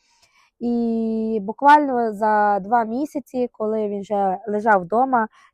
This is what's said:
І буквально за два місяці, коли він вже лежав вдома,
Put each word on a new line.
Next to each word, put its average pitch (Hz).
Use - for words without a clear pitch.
І 226
буквально 254
за 208
два 220
місяці, 247
коли 214
він 202
вже 196
лежав 208
вдома, 226